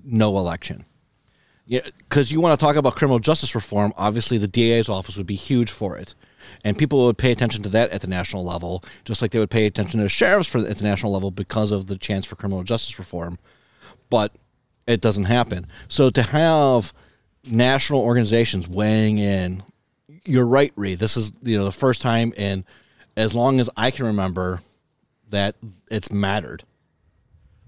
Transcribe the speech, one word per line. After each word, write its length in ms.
no 320
election. 480
Yeah, 140
'cause 240
you 80
wanna 160
talk 220
about 180
criminal 240
justice 340
reform, 440
obviously 400
the 100
D 240
A's 160
office 300
would 100
be 80
huge 340
for 280
it. 180
And 140
people 300
would 100
pay 160
attention 300
to 60
that 200
at 100
the 80
national 380
level, 360
just 180
like 100
they 80
would 100
pay 160
attention 340
to 80
sheriffs 400
for, 120
at 180
the 80
national 260
level 200
because 400
of 160
the 100
chance 280
for 120
criminal 260
justice 340
reform. 420
But 220
it 140
doesn't 240
happen. 420
So 220
to 100
have 720
national 540
organizations 640
weighing 520
in, 420
you're 240
right, 280
Reed. 220
This 180
is, 160
you 140
know, 80
the 60
first 300
time 360
in 260
as 200
long 240
as 180
I 140
can 140
remember 560
that 260
it's 200
mattered 520